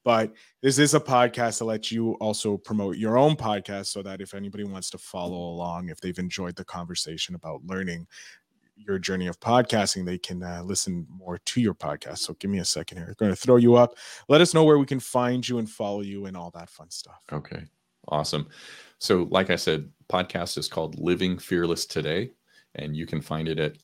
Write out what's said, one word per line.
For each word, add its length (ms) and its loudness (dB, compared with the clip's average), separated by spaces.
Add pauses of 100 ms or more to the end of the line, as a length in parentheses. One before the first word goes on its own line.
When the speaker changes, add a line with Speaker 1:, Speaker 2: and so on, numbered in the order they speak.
Speaker 1:
but 280 4 (300)
this 160 2
is 160 6
a 60 8
podcast 580 2
to 80 -4
let 240 -4
you 300 0
also 380 -2
promote 400 -4
your 200 2
own 180 6
podcast, 520 -4
so 160 -8
that 180 -10
if 140 -14
anybody 300 -8
wants 260 -10
to 80 -14
follow 380 -8 (140)
along, 380 -6
if 100 -14
they've 200 -6
enjoyed 380 -6
the 80 -12
conversation 680 -8
about 320 -12
learning 400 -6 (720)
your 220 -6
journey 300 -4
of 120 -8
podcasting, 640 2
they 140 -4
can, 240 -10
uh, 220 -10
listen 440 -4
more 300 -12
to 240 -2
your 140 2
podcast. 440 -8
So 160 -8
give 140 -6
me 80 -2
a 80 -4
second 320 -6
here. 100 -10
I'm 120 -14
gonna 160 2
throw 220 6
you 180 8
up. 200 6 (320)
Let 140 8
us 140 6
know 80 8
where 160 8
we 80 2
can 120 -2
find 480 0
you 120 -2
and 100 -4
follow 320 -6
you 240 -8
and 100 -10
all 160 -12
that 200 -16
fun 180 -20
stuff. 320 -16 (100)
Speaker 2:
Okay, 340 -8 (420)
awesome. 420 -2 (480)
So 320 2
like 220 2
I 60 2
said, 340 -2 (180)
podcast 480 -2
is 100 -4
called 320 -6
Living 380 0
Fearless 480 -2
Today, 460 -4 (440)
and 220 -8
you 80 -6
can 160 -6
find 260 -6
it 120 -2
at 240 -2